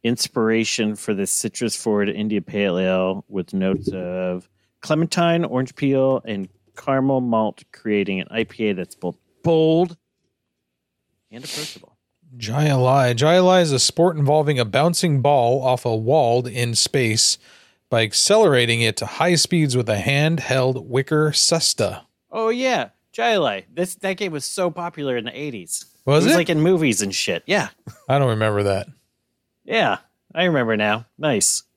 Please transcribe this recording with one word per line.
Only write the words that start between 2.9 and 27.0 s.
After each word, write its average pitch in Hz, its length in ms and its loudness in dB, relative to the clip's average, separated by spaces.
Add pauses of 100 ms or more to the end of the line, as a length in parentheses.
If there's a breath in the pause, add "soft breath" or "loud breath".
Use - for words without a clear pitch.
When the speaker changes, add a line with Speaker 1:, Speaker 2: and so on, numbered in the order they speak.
Speaker 1:
with 95 260 -8
notes 95 380 -2
of 90 560 -6 (340)
clementine, 165 640 0
orange 127 280 -4
peel, 135 520 0
and 98 220 -8 (280)
caramel 135 460 0
malt, 110 500 -2
creating 101 480 -2
an - 100 -10
I 113 140 -4
P 107 240 -4
A 101 60 0
that's 90 200 -10
both 90 220 -8 (260)
bold 165 540 2 (1300)
and 117 140 -18
approachable. - 520 -12 (400)
Speaker 2:
Jai 120 320 -2
Alai. 127 460 4
Jai 147 220 4
Alai 185 260 6
is 151 100 0
a 131 60 0
sport 170 380 2
involving 147 420 2
a 120 60 0
bouncing 147 560 0
ball 131 420 2
off 127 220 0
a 117 100 -2
wall 120 520 2
in 117 280 -4
space 117 640 0 (540 soft breath)
by 117 120 2
accelerating 120 800 4
it 113 160 2
to - 80 -6
high 175 300 0
speeds 151 420 2
with 120 100 0
a 107 120 0
handheld 131 880 0
wicker 147 440 0
cesta. - 760 -2 (240)
Speaker 1:
Oh, 220 180 -2
yeah. 240 400 -2 (240)
Jai 233 220 0
Alai. 113 360 -2
This, 175 260 -6
that 190 200 -6
game 190 160 -6
was 147 140 -8
so 180 240 -4
popular 156 480 -6
in 110 80 -8
the 120 120 -12
eighties. 120 460 -10 (220)
Speaker 2:
Was 151 180 4
Speaker 1:
It 220 40 4
was, 311 60 6
Speaker 2:
it? 180 40 4
Speaker 1:
like, 170 100 0
in 156 140 2
movies 156 400 2